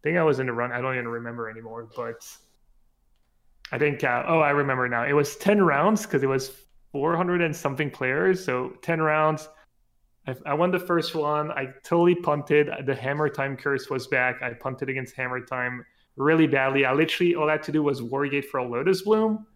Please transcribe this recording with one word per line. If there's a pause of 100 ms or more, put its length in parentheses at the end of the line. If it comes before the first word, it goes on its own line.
I
think
I
was
in
the
run.
I
don't
even
remember
anymore,
but (1500)
I
think,
uh,
oh,
I
remember
now.
It
was
ten
rounds
'cause
it
was (280)
four
hundred
and
something
players.
So (120)
ten
rounds. (800)
I, (100)
I
won
the
first
one.
I (160)
totally
punted. (160)
The
Hammer
Time
curse
was
back.
I
punted
against
Hammer
Time (320)
really
badly.
I
literally,
all
I
had
to
do
was
Wargate
for
a
Lotus
Bloom.